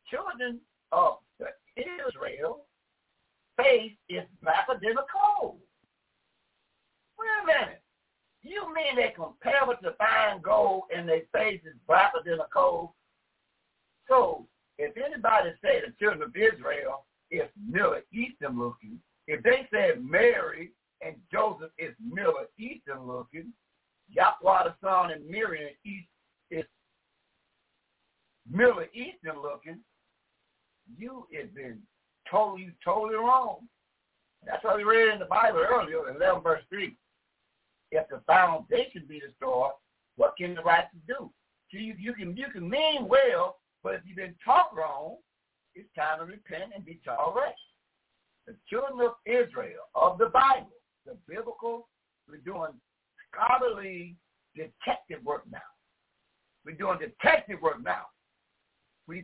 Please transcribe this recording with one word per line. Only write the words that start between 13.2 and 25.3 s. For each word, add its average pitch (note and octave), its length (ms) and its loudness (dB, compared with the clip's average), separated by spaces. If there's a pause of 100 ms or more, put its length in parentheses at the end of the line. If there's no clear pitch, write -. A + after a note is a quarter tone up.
So - 380 4 (320)
if D3 180 -6
anybody A3+ 540 2 (120)
say F#3 180 2
the - 180 -8
children G3 240 0
of A#2+ 140 -8
Israel C#3+ 720 -2 (240)
is D3+ 260 -4
Middle F#3+ 440 0 (120)
Eastern F#3+ 460 -6
looking, A#2+ 420 -8 (260)
if D3+ 160 -4
they B3+ 300 4
said F#3 320 2
Mary F3+ 680 2 (280)
and - 160 -12 (160)
Joseph G3 460 -2
is - 220 -10
Middle G3 340 -2 (240)
Eastern C#3+ 480 -14
looking, D3 460 -12 (580)
Yahweh F#3 540 2
the E3+ 180 -6
Son F#3 300 0
and D3 140 -12
Miriam E3 480 -8 (100)